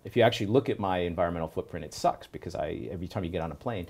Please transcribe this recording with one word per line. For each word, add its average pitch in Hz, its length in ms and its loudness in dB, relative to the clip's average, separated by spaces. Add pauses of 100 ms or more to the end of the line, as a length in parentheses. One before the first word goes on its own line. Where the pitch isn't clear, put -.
If - 100 -10
you 117 80 8
actually 117 220 6
look 127 240 4
at 104 100 -2
my 92 200 0
environmental 85 500 0
footprint, 85 360 -8
it 73 80 -12
sucks, - 340 0
because - 280 -10
I, 76 340 -4
every 90 180 -6
time 95 180 -4
you 82 40 -4
get 85 120 -2
on 80 100 -4
a 73 40 -10
plane, 98 340 -6